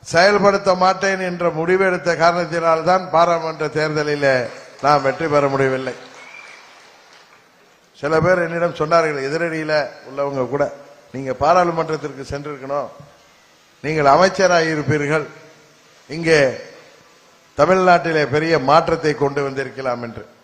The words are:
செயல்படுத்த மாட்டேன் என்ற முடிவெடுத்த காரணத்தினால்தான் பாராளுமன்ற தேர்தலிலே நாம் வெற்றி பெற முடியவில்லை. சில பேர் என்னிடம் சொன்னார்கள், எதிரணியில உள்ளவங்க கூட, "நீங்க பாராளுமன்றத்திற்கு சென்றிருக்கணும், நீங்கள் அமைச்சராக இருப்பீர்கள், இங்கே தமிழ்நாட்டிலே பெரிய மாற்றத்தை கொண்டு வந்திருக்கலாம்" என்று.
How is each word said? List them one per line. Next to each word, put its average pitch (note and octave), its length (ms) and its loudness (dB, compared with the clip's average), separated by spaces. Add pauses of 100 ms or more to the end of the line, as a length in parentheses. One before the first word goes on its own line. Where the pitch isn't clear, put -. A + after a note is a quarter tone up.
செயல்படுத்த G3 720 2
மாட்டேன் F#3 460 0
என்ற F3 280 -2
முடிவெடுத்த F3 640 0
காரணத்தினால்தான் E3 960 0
பாராளுமன்ற D#3+ 560 0
தேர்தலிலே D3 840 0 (340)
நாம் C#3+ 200 4
வெற்றி C3+ 240 -2
பெற D3 220 2
முடியவில்லை. C3 460 -2 (2000)
சில D#3+ 220 0
பேர் F3+ 180 2
என்னிடம் E3+ 360 -2
சொன்னார்கள், D3+ 540 0
எதிரணியில D#3 600 -2 (200)
உள்ளவங்க C#3 400 -4
கூட, C#3+ 240 -2 (380)
"நீங்க C3 240 -8
பாராளுமன்றத்திற்கு D3+ 960 -2
சென்றிருக்கணும், C#3 580 -8 (920)
நீங்கள் D3+ 260 0
அமைச்சராக F3+ 580 4
இருப்பீர்கள், D3+ 600 -2 (840)
இங்கே D#3+ 320 2 (1160)
தமிழ்நாட்டிலே E3 680 4
பெரிய D3+ 320 0
மாற்றத்தை D#3 560 2
கொண்டு C#3+ 280 -2
வந்திருக்கலாம்" C3 600 -6
என்று. A2 260 -14 (160)